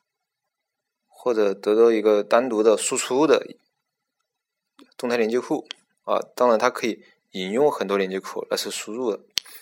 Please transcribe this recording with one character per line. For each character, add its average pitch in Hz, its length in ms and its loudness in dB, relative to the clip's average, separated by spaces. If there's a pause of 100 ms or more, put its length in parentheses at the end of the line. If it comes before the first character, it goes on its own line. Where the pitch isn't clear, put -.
(1080)
或 - 260 -6
者 104 220 0
得 104 200 0
到 117 160 6
一 107 120 0
个 104 200 4
单 120 260 2
独 110 140 0
的 110 140 6
输 - 200 -6
出 135 300 0
的 - 300 0 (1400)
动 123 120 -8
态 120 80 0
连 110 140 0
接 123 100 0
库。 - 260 -6 (380)
啊， 101 160 0 (160)
当 123 120 2
然 113 100 4
它 123 120 2
可 - 160 -6
以 - 180 -6 (280)
引 95 180 -8
用 135 200 2
很 101 180 -4
多 101 100 0
连 95 100 -2
接 95 120 -6
库， - 300 -10
那 104 60 -2
是 101 140 -8
输 - 220 -12
入 120 180 -4
的。 98 140 -8 (380)